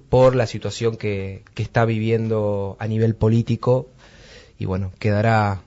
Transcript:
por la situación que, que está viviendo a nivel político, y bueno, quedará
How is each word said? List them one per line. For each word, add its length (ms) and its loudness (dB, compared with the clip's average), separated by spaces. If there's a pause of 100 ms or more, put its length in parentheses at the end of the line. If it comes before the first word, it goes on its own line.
por 280 6
la 120 0
situación 480 -4
que, 480 -8 (100)
que 100 -6
está 200 0
viviendo 960 -2
a 80 -8
nivel 280 0
político, 760 0 (680)
y 80 -8
bueno, 340 -4
quedará 680 2